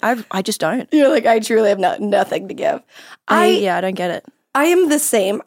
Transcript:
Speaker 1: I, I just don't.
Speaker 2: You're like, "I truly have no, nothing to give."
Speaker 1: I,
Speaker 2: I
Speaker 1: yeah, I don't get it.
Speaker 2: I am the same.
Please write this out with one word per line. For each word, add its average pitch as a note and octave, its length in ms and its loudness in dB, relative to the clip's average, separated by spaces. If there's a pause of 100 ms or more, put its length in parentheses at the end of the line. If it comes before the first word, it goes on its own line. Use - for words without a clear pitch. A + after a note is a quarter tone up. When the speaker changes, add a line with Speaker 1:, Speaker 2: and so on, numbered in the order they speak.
Speaker 1:
I, A3+ 260 -2
I F#3+ 120 -4
just G#3 180 -6
don't. F3 320 -4
Speaker 2:
You're D4 180 4
like, A3+ 160 0
"I A3+ 140 4
truly A3 300 2
have G3+ 100 0
no, F3+ 180 0
nothing G3 520 -2
to - 40 -12
give." C#3+ 280 -4 (460)
Speaker 1:
I, D#4+ 160 2
Speaker 2:
I - 40 4
Speaker 1:
yeah, F#3 300 0
I F3+ 40 -4
don't F#3+ 140 -4
get F3+ 160 -4
it. - 140 -8 (280)
Speaker 2:
I C#4 120 2
am F4 240 2
the D4 100 2
same. G#3 460 0